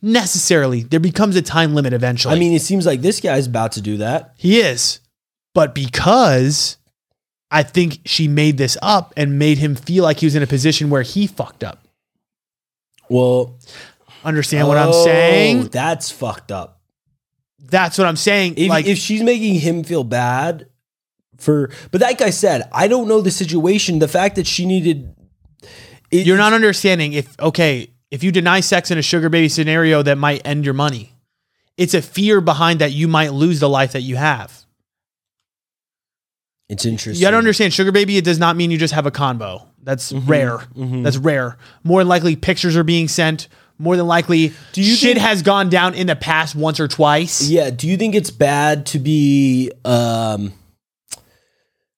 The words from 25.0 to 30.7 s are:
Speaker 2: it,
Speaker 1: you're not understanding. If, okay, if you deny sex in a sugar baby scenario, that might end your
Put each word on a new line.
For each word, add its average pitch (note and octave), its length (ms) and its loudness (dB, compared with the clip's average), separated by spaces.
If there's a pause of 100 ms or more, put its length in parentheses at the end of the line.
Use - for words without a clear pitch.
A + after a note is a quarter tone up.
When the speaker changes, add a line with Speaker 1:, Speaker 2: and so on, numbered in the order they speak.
Speaker 2:
it, F3+ 160 2
Speaker 1:
you're F#3 100 4
not G#3 160 4
understanding. F#3+ 600 2
If, D3 260 -6
okay, D#3 520 0 (200)
if C#3 140 -8
you F#3 80 0
deny F3 260 2
sex F3+ 320 -2
in E3+ 80 0
a D3+ 40 -2
sugar D#3+ 260 0
baby D#3+ 200 2
scenario, D#3 540 2
that C#3+ 160 2
might C#3+ 260 -2
end D3 200 -4
your C#3 100 -2